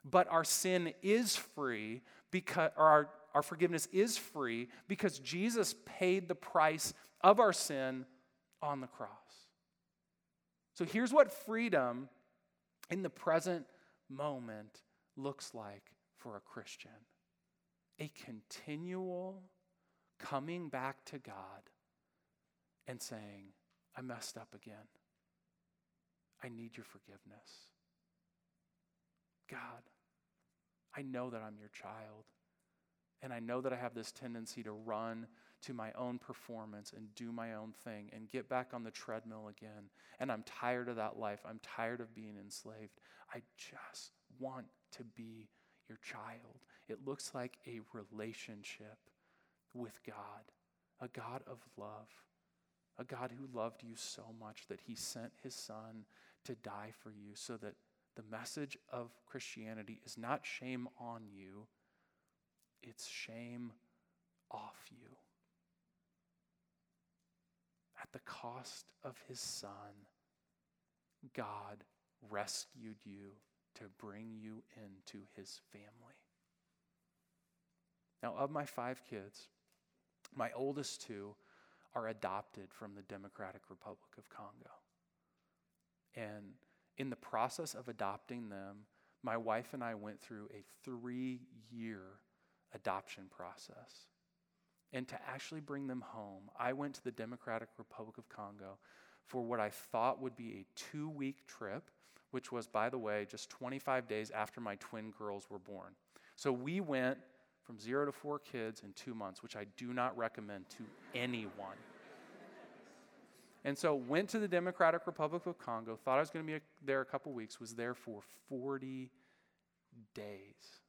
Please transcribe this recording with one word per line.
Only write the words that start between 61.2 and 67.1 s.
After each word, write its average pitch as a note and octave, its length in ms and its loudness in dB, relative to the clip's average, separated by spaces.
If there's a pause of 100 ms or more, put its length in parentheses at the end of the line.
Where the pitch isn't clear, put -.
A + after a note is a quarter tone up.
you, G2 400 -16 (1120)
it's - 240 -14
shame A#2+ 680 -8 (760)
off - 400 -10
you. A#2 280 -20 (2750)